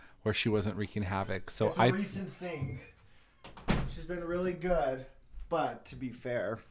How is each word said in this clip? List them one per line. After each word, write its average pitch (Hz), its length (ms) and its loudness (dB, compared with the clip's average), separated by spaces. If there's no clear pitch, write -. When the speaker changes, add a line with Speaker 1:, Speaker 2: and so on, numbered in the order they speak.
Speaker 1:
where 104 100 4
she - 140 2
wasn't 107 260 4
wreaking 104 300 -2
havoc. 95 460 -2
So 107 180 4
Speaker 2:
It's - 100 -2
a - 40 8
Speaker 1:
I 120 80 10
Speaker 2:
recent 196 420 -2
thing. 147 480 -6
She's 165 160 -8
been 175 200 -4
really 180 280 0
good, 156 540 2
but 143 360 0
to - 100 -14
be 127 160 -6
fair, 113 480 -2